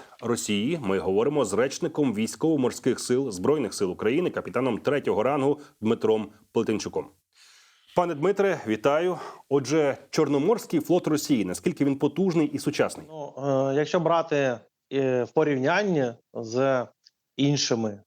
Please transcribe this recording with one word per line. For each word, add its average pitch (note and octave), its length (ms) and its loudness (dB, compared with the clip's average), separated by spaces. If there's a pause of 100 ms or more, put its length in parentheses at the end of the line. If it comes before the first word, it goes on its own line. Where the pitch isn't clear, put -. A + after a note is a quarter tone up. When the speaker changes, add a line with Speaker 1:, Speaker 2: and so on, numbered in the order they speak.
(220)
Speaker 1:
Росії A#2 600 -2
ми F#2+ 160 0
говоримо A#2 460 2
з F#2+ 80 -4
речником C3+ 600 0
Військово-морських B2 840 0
сил B2+ 320 -2
Збройних A2 420 0
сил F#2 180 -2
України, C#3 380 -2
капітаном A#2 480 -4
третього A2 460 0
рангу C#3 360 0 (220)
Дмитром A2 480 2 (220)
Плетенчуком. G2 540 -2 (920)
Пане F3 200 2
Дмитре, F#3+ 520 0
вітаю. C#3+ 500 0 (320)
Отже, C#3 480 2 (120)
Чорноморський D#3 680 0
флот F3 280 0
Росії, C#3+ 380 2
наскільки F2+ 400 -2
він C#3 120 0
потужний D#3 500 0
і C#3 120 -4
сучасний? - 500 -2
Speaker 2:
Ну, D3+ 280 -14
е, C3+ 380 0
якщо D3+ 240 0
брати, D#3 600 0 (340)
е, C3 300 2
в A2 80 -6
порівнянні D3+ 840 2 (200)
з A#2+ 540 0 (500)
іншими B2+ 680 0